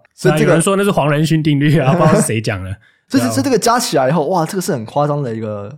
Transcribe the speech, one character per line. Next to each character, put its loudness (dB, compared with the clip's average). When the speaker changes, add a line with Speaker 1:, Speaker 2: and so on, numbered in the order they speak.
Speaker 1:
所 2
以 0
这 2
个 2
Speaker 2:
那 4
有 4
人 2
说 0
那 0
是 0
黄 0
仁 0
勋 0
定 2
律 4
啊， 2
Speaker 1:
<laughs> -
Speaker 2:
不 2
知 4
道 4
是 4
谁 -4
讲 -4
的。 -8
Speaker 1:
这 0
是， 0
Speaker 2:
对 -2
啊。 -4
Speaker 1:
这， -2
这 -2
个 2
加 0
起 -2
来 2
以 0
后， 0
哇， 0
这 -10
个 -2
是 -4
很 -4
夸 -2
张 -2
的 -6
一 -8
个 -10